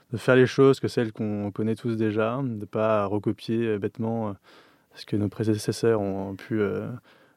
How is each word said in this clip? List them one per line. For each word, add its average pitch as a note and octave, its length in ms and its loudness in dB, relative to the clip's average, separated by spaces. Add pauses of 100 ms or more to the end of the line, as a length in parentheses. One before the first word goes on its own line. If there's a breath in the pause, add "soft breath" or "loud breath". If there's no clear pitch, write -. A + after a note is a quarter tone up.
(140 soft breath)
de A2+ 40 -2
faire B2+ 200 4
les B2+ 100 8
choses C3+ 320 6
que - 80 -2
celles A2+ 240 -2
qu'on G#2 400 -4
connaît A2 240 -2
tous A2+ 220 -4
déjà, A2 440 0
de A2+ 240 -6
pas A2 400 2
recopier, A2 640 -2
euh, G#2 120 0
bêtement, A2 500 -4
euh, - 20 -6 (640 soft breath)
ce - 100 -18
que A2 120 -4
nos G#2 100 2
prédécesseurs A2 720 0
ont G2 360 -4
pu, G#2+ 260 -4
euh, G2+ 260 -2 (480 soft breath)